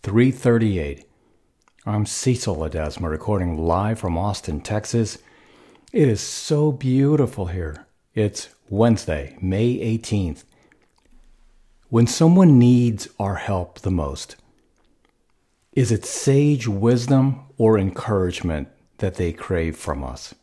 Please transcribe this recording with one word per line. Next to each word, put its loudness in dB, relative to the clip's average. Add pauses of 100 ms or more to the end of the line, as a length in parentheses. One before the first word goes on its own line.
three 2
thirty-eight. -2 (800)
I'm -2
Cecil -2
Ledesma, -6
recording -2
live 0
from -4
Austin, -4
Texas. -4 (720)
It 4
is 0
so -2
beautiful 0
here. -8 (300)
It's -2 (220)
Wednesday, 0
May -2
eighteenth. -4 (1400)
When 4
someone 6
needs 4 (100)
our -4
help -6
the -4
most, -4 (1400)
is 2
it 0
sage 0
wisdom 2 (180)
or 4
encouragement -2 (300)
that -4
they -2
crave -4
from -8
us? -14 (100)